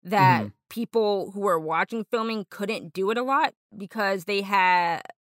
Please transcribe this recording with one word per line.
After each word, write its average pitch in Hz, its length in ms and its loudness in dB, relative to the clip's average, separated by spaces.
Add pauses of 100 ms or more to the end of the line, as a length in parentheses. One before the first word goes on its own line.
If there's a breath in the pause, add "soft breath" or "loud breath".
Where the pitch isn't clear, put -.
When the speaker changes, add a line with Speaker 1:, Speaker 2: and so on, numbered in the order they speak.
Speaker 1:
that 185 400 4
Speaker 2:
Mm-hmm. 101 40 -8 (220)
Speaker 1:
people 208 640 0
who 202 100 -8
were 185 180 2
watching 170 500 -2
filming 220 400 -2
couldn't 196 440 -8
do 190 180 0
it 226 60 -2
a 240 60 -2
lot 277 300 0 (240)
because 196 480 -4
they 202 160 -2
ha-, 185 600 2 (220)